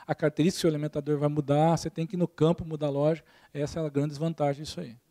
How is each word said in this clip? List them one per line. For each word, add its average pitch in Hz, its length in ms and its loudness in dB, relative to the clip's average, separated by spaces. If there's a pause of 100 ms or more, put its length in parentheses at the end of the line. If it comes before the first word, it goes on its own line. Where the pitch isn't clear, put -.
a 151 80 -4
característica 156 440 2
do - 40 -6
seu 170 80 4
alimentador 147 480 -2
vai 147 100 2
mudar, 147 480 4
você 160 140 -6
tem 165 160 -4
que 185 100 -8
ir - 20 -2
no 175 100 2
campo 170 360 2
mudar 151 220 -4
a 143 40 0
lógica, 151 380 0 (240)
essa 147 280 -4
é 160 40 -2
a 151 60 -4
grande 143 200 0
desvantagem 147 520 -2
disso 165 180 -10
aí. 120 160 -12 (140)